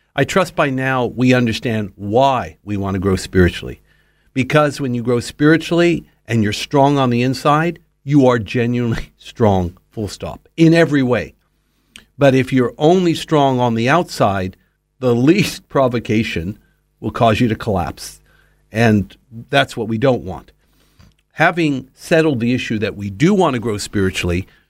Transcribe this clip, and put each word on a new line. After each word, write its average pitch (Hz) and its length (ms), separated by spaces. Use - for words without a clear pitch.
I 143 80
trust 175 320
by 156 140
now 131 380
we 123 260
understand 110 640
why 107 680
we 104 140
want 98 160
to 98 60
grow 95 160
spiritually. 87 680
Because 139 440
when 131 140
you 120 80
grow 120 180
spiritually 165 840
and 113 160
you're 101 100
strong 143 460
on 131 100
the 120 140
inside, 151 560
you 139 240
are 123 100
genuinely 120 760
<laughs> - 40
strong, 92 580
full 107 180
stop, - 400
in 165 180
every 147 260
way. 123 320
But 135 160
if 131 180
you're 127 240
only 170 380
strong 139 440
on 123 140
the 113 160
outside, 104 680
the 123 160
least 156 540
provocation 113 880
will - 100
cause 110 300
you 127 80
to 110 80
collapse. - 680
And 107 460
that's 139 260
what 113 120
we 113 100
don't 120 240
want. 90 300
Having 156 640
settled 156 460
the 120 120
issue 123 240
that 101 180
we 101 140
do 139 240
want 170 220
to 120 40
grow 107 200
spiritually, 92 680